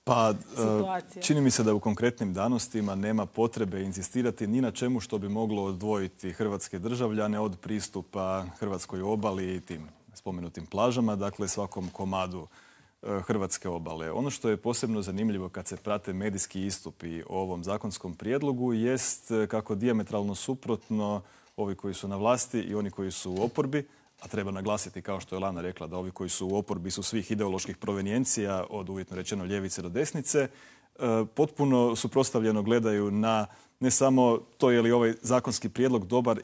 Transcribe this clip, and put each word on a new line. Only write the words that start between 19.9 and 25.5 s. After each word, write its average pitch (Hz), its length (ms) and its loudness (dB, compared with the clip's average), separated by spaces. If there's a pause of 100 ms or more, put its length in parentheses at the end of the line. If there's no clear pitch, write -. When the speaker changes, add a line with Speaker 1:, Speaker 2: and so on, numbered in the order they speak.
Speaker 1:
suprotno 107 840 -2 (360)
ovi 101 180 -2
koji 98 180 -6
su 98 140 -8
na 98 80 -4
vlasti 117 440 2
i 92 160 -4
oni 101 160 -2
koji 95 200 -4
su 92 200 -2
u 95 120 0
oporbi, 139 440 -2 (340)
a - 60 -16
treba 98 240 -4
naglasiti, 98 500 -2
kao 98 180 -4
što - 160 -8
je 92 40 -4
Lana 95 220 -2